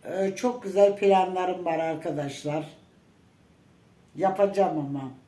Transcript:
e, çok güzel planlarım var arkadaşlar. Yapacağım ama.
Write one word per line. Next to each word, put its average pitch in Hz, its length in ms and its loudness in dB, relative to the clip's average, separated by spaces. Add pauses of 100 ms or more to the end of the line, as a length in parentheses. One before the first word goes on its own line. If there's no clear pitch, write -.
e, 190 320 -2
çok 247 260 -4
güzel 196 340 4
planlarım 185 680 2
var 165 140 -2
arkadaşlar. 151 840 -4 (1500)
Yapacağım 190 640 2
ama. 139 320 -6 (180)